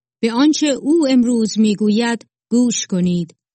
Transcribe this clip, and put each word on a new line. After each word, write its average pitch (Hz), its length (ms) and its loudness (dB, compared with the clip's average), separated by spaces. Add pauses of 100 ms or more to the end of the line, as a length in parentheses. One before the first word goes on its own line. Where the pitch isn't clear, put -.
(220)
به 220 100 0
آنچه 294 340 2
او 285 420 0
امروز 233 500 0
می‌گوید 214 680 0 (240)
گوش 240 360 0
کنید. 175 480 -2 (200)